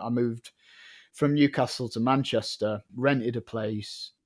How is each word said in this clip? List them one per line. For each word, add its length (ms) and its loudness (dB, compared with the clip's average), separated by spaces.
I 80 -8
moved 420 -2
from 220 2
Newcastle 560 2
to 100 -4
Manchester, 840 0
rented 400 2
a 60 -6
place, 680 -8